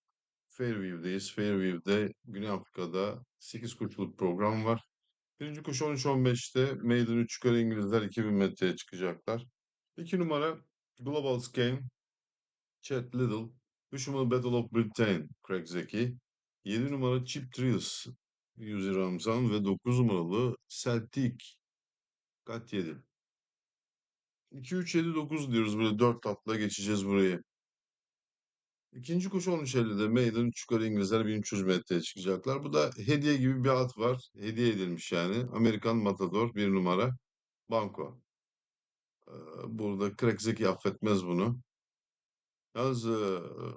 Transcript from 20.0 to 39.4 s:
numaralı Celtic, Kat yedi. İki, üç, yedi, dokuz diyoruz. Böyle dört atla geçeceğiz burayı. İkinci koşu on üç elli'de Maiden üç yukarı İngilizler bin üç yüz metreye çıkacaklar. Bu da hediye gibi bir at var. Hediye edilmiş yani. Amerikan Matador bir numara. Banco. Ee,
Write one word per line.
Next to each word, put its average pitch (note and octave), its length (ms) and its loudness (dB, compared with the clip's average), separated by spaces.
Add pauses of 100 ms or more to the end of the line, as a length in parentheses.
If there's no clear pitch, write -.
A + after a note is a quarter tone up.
numaralı A2 560 2 (120)
Celtic, A#2+ 680 -2 (1080)
Kat - 280 -12
yedi. E2 240 -2 (1500)
İki, C#3 240 -8
üç, F3 200 -2
yedi, E3 200 2
dokuz D3+ 380 -2
diyoruz. A2 260 2
Böyle G#2+ 200 2
dört A#2+ 280 4
atla G#2+ 300 -2
geçeceğiz G#2 500 -2
burayı. F#2+ 360 4 (1500)
İkinci E3 360 -2
koşu F#3 240 0
on E3 100 0
üç B2+ 120 -2
elli'de G#2+ 340 2
Maiden A#2 380 4
üç A#2 160 -4
yukarı A2+ 240 2
İngilizler G#2+ 400 2
bin G#2+ 140 0
üç - 120 -6
yüz G2 100 0
metreye F#2 380 2
çıkacaklar. G2 640 -4
Bu C#3+ 80 -6
da D3 240 4
hediye C#3+ 400 2
gibi C3 280 2
bir C3+ 40 4
at B2+ 300 2
var. B2 360 0
Hediye A2+ 340 0
edilmiş F#2 440 -2
yani. F2+ 240 2 (160)
Amerikan A2+ 440 2
Matador G2+ 580 0
bir G#2 140 0
numara. G2 480 2 (540)
Banco. G#2 500 -4 (1080)
Ee, E2 40 -20 (340)